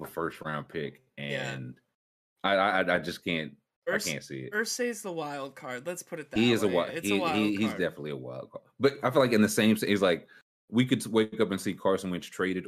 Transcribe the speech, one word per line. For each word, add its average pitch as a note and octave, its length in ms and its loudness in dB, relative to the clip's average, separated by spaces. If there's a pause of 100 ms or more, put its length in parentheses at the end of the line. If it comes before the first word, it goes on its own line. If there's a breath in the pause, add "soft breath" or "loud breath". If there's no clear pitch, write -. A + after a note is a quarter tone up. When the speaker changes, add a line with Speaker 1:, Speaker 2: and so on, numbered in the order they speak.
Speaker 1:
up D#2 80 -12
a - 20 -20
first E2 320 -6
round D2+ 260 -6
pick, C#2+ 340 -8 (160)
Speaker 2:
Yeah. C#2 340 -6
Speaker 1:
and B1+ 220 -10 (720)
I, G2 100 4
I, F#2+ 420 4
I - 20 6
just E2+ 260 -8
can't, D#2 300 -2 (320)
I F3+ 60 -2
Speaker 2:
Urs-, G3+ 140 -2
Speaker 1:
can't D2+ 180 -4
see C#2 160 -10
it. C2 120 -12
Speaker 2:
Irsay's A3+ 500 -4
the F#3+ 100 -8
wild C#3+ 420 -8
card. C3 320 -12
Let's F3 160 -8
put E3+ 180 -12
it D3 100 -14
that - 80 -4
Speaker 1:
He A#2+ 140 6
is G#2 100 2
a G#2 60 4
Speaker 2:
way. F2+ 60 0
Speaker 1:
wi-, E2+ 200 0
Speaker 2:
It's D3+ 140 -6
Speaker 1:
he, G2+ 80 2
Speaker 2:
a G2 40 2
wild - 160 0
Speaker 1:
he, G#2 200 2
he's G#2+ 120 0
Speaker 2:
card. G#2+ 100 -8
Speaker 1:
definitely D2+ 340 -4
a C2+ 40 -8
wild B1+ 340 -12
card. - 140 -16 (160)
But C3+ 220 4
I B2 80 2
feel C#3+ 100 4
like B2 120 6
in G#2+ 100 8
the G2+ 60 8
same, A2 280 4
s-, - 60 -4
it's G2+ 200 2
like F2 260 4 (420 soft breath)
we A#2 160 4
could B2+ 200 2
wake A2 340 2
up G2 100 2
and F#2 100 -2
see G2+ 140 -4
Carson F#2+ 360 0
Wentz E2+ 160 -6
traded F#2 420 -4